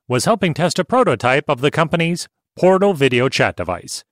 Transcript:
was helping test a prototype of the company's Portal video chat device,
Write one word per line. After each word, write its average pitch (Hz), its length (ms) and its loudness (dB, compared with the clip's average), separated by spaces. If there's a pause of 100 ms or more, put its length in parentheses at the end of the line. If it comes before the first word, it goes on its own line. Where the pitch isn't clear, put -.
was 123 180 -2
helping 190 280 0
test 160 240 -2
a 185 80 -2
prototype 151 640 0
of 127 120 -2
the 143 100 0
company's 165 560 -2 (280)
Portal 190 380 4
video 135 360 2
chat 113 260 0
device, 87 560 -8